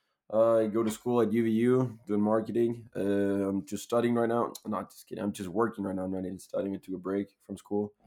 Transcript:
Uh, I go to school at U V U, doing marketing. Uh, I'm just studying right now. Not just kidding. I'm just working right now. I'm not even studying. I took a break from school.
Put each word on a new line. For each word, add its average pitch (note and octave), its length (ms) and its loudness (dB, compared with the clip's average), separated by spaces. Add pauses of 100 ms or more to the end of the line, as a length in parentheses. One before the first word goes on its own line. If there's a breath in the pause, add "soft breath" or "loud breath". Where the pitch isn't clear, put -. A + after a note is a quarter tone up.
(320)
Uh, A2+ 280 6
I A2 80 2
go A2 160 0
to A2 80 0
school A#2+ 300 0
at G#2+ 120 2
U A#2 100 4
V A2+ 60 2
U, A#2+ 580 2
doing G#2 140 0
marketing. A2+ 720 0
Uh, G2 60 -4 (480)
I'm G2 160 -2
just - 180 -8
studying A#2+ 320 2
right A#2 140 2
now. A#2 240 0 (120)
Not G2 260 -6
just - 160 -20
kidding. - 160 -8
I'm G2+ 100 -2
just F#2+ 160 -8
working G2+ 340 -2
right F#2+ 120 -4
now. F#2 80 -6
I'm F#2 80 -4
not F#2+ 80 -4
even F#2 200 -8
studying. G2 360 -6
I - 20 -6
took F#2 180 -10
a F2+ 40 -8
break G2 280 -4 (180)
from G2 120 -12
school. G#2 360 -4 (140)